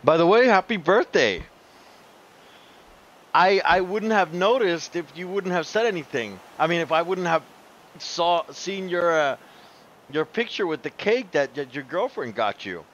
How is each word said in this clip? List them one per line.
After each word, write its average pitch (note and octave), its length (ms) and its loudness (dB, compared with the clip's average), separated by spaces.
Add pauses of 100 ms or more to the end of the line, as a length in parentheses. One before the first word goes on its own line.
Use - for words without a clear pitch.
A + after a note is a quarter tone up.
By D3+ 140 6
the E3+ 100 4
way, A3+ 200 6
happy G#3+ 320 2
birthday. D#3 640 2 (1900)
I, F#3+ 300 4
I E3+ 180 4
wouldn't G3+ 300 -2
have F#3 200 2
noticed F#3 640 0
if E3+ 100 -6 (100)
you F3+ 120 -12
wouldn't F#3 260 -4
have E3 120 -2
said A3 200 0
anything. C3 540 -6 (180)
I D3+ 80 2
mean, E3+ 140 0
if D#3 100 -4
I E3 120 2
wouldn't F3+ 240 -4
have E3 160 0 (560)
saw, E3+ 520 -2
seen F#3+ 380 -8
your, F3 240 0
uh, D3 240 2 (760)
your D3+ 140 -2
picture A3+ 420 -4
with D#3 160 -6
the D3 80 -8
cake A3 420 -2
that, C#3 220 0
that C3 200 -8
your C#3+ 100 -8
girlfriend D#3 500 -6
got G#2 300 -4
you. F2 300 -10